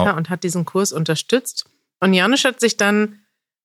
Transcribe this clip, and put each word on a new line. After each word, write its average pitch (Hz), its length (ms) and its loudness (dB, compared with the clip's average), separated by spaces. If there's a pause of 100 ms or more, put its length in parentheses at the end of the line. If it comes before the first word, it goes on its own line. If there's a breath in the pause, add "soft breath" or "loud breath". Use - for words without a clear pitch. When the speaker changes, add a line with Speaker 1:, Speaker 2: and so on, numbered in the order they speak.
Speaker 1:
Genau. 190 140 0
Speaker 2:
und 160 120 -6
hat 175 140 -6
diesen 175 220 -2
Kurs 196 260 -2
unterstützt. 160 760 -2 (360)
Und 190 120 4
Janosch 196 300 2
hat 254 160 0
sich 220 160 0
dann, 208 440 0 (460)